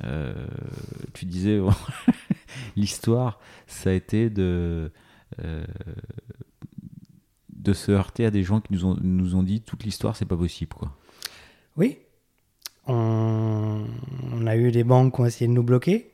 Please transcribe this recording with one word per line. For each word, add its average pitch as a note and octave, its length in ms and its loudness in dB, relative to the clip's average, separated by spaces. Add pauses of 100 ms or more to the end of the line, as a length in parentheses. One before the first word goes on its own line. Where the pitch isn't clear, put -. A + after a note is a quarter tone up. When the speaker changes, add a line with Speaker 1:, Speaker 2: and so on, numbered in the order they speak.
Speaker 1:
euh, C2+ 420 -6 (680)
tu - 140 -12
disais, F#2+ 340 0 (560)
<laughs> - 600 -10
l'histoire, A2+ 640 0 (260)
ça - 240 -4
a - 20 4
été G#2+ 380 2
de, F2 600 0 (540)
euh, D#2+ 220 -8 (1900)
de G2 200 0
se G2+ 200 2
heurter G2+ 320 2
à A2 60 4
des G2+ 140 2
gens G#2+ 160 2
qui - 120 -6
nous F#2 140 0
ont, F#2 160 2
nous F#2 320 2
ont F#2 80 4
dit : « G2+ 240 0
Toute - 180 -10
l'histoire, G#2+ 320 -2
c'est - 80 -2
pas F#2 120 -2
possible, E2 360 -2
quoi. » - 240 -10 (800)
Speaker 2:
Oui. G#3+ 220 2 (880)
On, A2 1000 0 (460)
on A#2 140 -2
a A2 100 2
eu A#2+ 160 4
des A#2 100 4
banques B2+ 320 6
qui B2+ 60 0
ont A#2+ 60 4
essayé A#2 200 0
de A#2 60 4
nous A#2+ 100 4
bloquer, B2+ 520 2